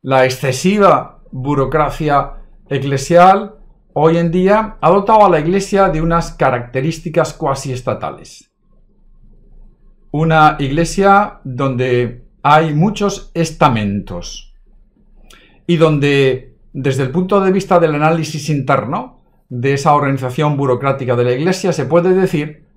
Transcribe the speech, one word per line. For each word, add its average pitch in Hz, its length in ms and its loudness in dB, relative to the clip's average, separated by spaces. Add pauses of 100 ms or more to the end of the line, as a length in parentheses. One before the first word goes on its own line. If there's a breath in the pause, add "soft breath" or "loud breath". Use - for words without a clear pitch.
la 131 240 2
excesiva 147 960 0 (100)
burocracia 139 1120 -2 (260)
eclesial, 170 840 2 (360)
hoy 160 240 0
en 170 140 -2
día 196 500 0
ha 156 100 2
dotado 208 360 4
a - 20 4
la 165 120 2
Iglesia 190 480 0
de 156 120 -2
unas 165 320 -2
características 151 1000 -2
cuasi 135 380 -6
estatales. - 800 -10 (1600)
Una 156 500 2
Iglesia 196 840 0
donde 123 840 -2 (160)
hay 156 320 4
muchos 202 600 -2
estamentos 107 1200 -4 (1120 soft breath)
y 170 100 0
donde, 143 800 2 (160)
desde 135 300 -4
el 127 80 -4
punto 185 320 0
de 190 100 2
vista 190 260 2
del 160 160 2
análisis 156 540 -2
interno 143 1000 -4
de 127 240 -2
esa 147 200 2
organización 139 600 -2
burocrática 131 580 -2
de 123 100 0
la 123 80 0
Iglesia, 170 420 -2
se 143 100 -4
puede 170 300 2
decir 151 520 -2 (100)